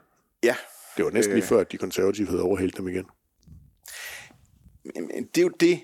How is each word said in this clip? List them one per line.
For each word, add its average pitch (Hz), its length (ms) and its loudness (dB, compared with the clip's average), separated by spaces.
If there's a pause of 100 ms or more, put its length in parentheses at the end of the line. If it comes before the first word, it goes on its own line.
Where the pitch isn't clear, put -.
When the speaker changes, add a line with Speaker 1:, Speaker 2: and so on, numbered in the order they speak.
(420)
Speaker 1:
Ja. 120 140 4 (400)
Speaker 2:
Det - 80 2
var 76 60 -2
næsten 104 240 2
lige 101 100 4
Speaker 1:
Øh. - 40 -4
Speaker 2:
før, 113 120 6
at - 120 -2
de 101 60 -8
konservative 98 500 -2
havde 87 140 0
overhældt 92 340 0
dem 92 120 -6
igen. 92 180 -6 (1900)
Speaker 1:
Jamen, - 280 -8 (100)
det 160 40 0
er 170 40 8
jo 180 60 4 (120)
det. 170 240 4